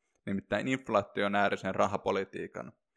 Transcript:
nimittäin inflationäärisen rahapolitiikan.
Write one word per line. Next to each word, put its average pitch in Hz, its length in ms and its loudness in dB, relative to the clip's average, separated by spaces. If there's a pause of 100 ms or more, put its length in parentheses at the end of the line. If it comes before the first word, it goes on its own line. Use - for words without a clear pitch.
(260)
nimittäin 104 420 -4
inflationäärisen 101 1040 0
rahapolitiikan. 98 1000 -2 (240)